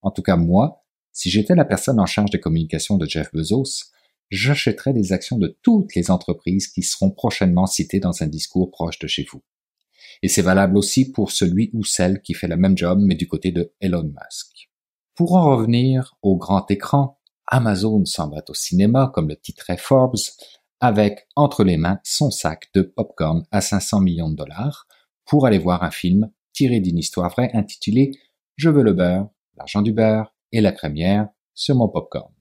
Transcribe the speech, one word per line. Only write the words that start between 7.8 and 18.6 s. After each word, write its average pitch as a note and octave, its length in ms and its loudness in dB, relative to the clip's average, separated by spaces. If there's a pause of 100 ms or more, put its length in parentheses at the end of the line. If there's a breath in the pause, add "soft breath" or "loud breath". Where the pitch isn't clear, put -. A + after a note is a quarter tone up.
dans F#2 220 -4
un E3 40 -2
discours F2+ 440 -4
proche E2+ 280 -8
de F2+ 80 -12
chez - 240 -6
vous. - 120 -20 (800 loud breath)
Et F#2+ 60 -2
c'est F#2+ 140 0
valable F#2+ 340 4
aussi C3 360 2
pour G#2 180 -2
celui F#2+ 440 0
ou G#2+ 100 -4
celle F#2+ 380 -2
qui E2 120 -6
fait E2+ 140 -6
le E2 80 -2
même F#2+ 200 4
job, F2+ 240 0
mais F#2+ 140 4
du E2 140 -4
côté F2 240 -4
de E2+ 280 -4
Elon F2+ 220 -2
Musk. - 680 -14 (440)
Pour E3+ 200 2
en E3+ 160 6
revenir B2+ 720 2
au F#2+ 140 4
grand F#2+ 340 -2
écran, C#3+ 500 -2 (260)
Amazon G#2+ 580 2
s'en D#2 260 -6
va D2+ 180 -12
au - 60 -16
cinéma, A#2 600 2